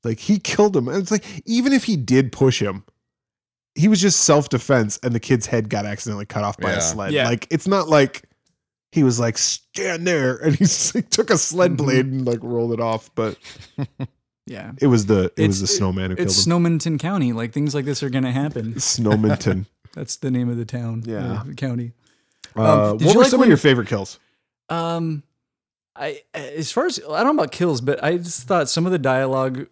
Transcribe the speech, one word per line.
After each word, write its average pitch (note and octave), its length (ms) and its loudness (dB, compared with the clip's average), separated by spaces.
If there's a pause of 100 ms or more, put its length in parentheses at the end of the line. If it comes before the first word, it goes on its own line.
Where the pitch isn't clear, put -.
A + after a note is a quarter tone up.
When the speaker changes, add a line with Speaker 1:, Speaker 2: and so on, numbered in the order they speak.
Speaker 1:
Like, A2+ 160 -4
"He G#3 180 2
killed G#3 400 2
him." B2 100 0
And C#3 140 -4
it's F3 100 -6
like, G#3+ 140 -2 (200)
even B3 280 0
if B3+ 120 2
he A3 120 0
did B2+ 340 2
push C3+ 300 2
him, G2 220 -6 (920)
he D#3+ 140 4
was G#3+ 140 4
just G3 180 2
self-defense, C3+ 800 2
and A#2+ 140 -2
the A#2 40 0
kid's B2+ 280 0
head A2 220 -2
got G#2 180 -4
accidentally G#2 400 -8
cut G#2+ 160 -4
off G2+ 160 -4
by F#2 120 -2
Speaker 2:
Yeah. F2 60 -2
Speaker 1:
a E2+ 40 -2
sled. F#2+ 320 -4
Speaker 3:
Yeah. C3+ 160 0
Speaker 1:
Like, A#2+ 200 -2
it's D#3+ 180 -2
not F#3+ 220 0
like D3 340 2 (680)
he D#3+ 120 2
was B2 160 4
like, A#2 200 0
"Stand F3 680 -4
there," C#3 300 2
and D#3 200 2
<laughs> - 40 -4
he G3+ 60 4
s-, - 260 2
he A#3 100 -2
took - 300 0
a F#3 80 4
sled F3 320 2
Speaker 3:
Mm-hmm. C3+ 140 -2
Speaker 1:
blade C3 200 2
and, C3 220 -4
like, A#2+ 160 -2
rolled A#2 300 -2
it A2+ 80 -4
off. A2+ 340 -4
But A2 220 -4 (400)
Speaker 3:
<laughs> - 680 -12
Yeah. G#2 260 -14 (100)
Speaker 1:
it C#3+ 60 4
was A#2 200 4
the, F#2+ 300 2
it G#2+ 100 4
was G2 140 2
Speaker 3:
It's, F#2 100 0
Speaker 1:
the G2 60 2
snowman F#2+ 340 -2
who C3 60 -6
Speaker 3:
it's E3+ 280 0
Speaker 1:
killed E3+ 180 2
him. E3+ 160 2
Speaker 3:
Snowminton D#3 200 -2
County. D#3 340 -2
Like, A2+ 200 -6
things C#3+ 200 -2
like C#3+ 120 -2
this C#3 180 -4
are C#3 80 -2
gonna C3 200 -2
happen. B2+ 440 -4
Speaker 1:
Snowminton. G#2+ 880 0 (140)
Speaker 3:
<laughs> - 160 -20
That's D3 220 -10
the C#3 120 -6
name B2 200 -2
of A#2+ 80 -4
the A#2+ 80 -6
town, A#2 400 -8
Speaker 1:
Yeah. G#2+ 400 -6
Speaker 3:
the C#3+ 100 -14
county. A#2+ 380 -6 (600)
Speaker 1:
Uh, G#2+ 360 4
Speaker 3:
Um, G#2+ 60 -2
did C3 80 2
Speaker 1:
what - 80 8
Speaker 3:
you A3 60 6
Speaker 1:
were B3+ 40 10
Speaker 3:
like C4 80 6
Speaker 1:
some B3+ 80 2
Speaker 3:
when B3 80 6
Speaker 1:
of G#3 40 8
your D3 60 8
favorite B2 300 4
kills? G2 320 -6 (500)
Speaker 3:
Um, E3 540 -4 (720)
I, D3 260 -10 (120)
as C#3+ 380 -8
far C4+ 140 0
as, - 140 -4
I D#3 240 -4
don't C#4 120 2
know - 80 2
about D3+ 80 -4
kills, D#3+ 300 0
but C3+ 220 -2
I D#3+ 140 2
just F3 300 -8
thought E3 220 0
some D#3+ 160 0
of F#3 60 0
the F3+ 80 0
dialogue C3 720 -2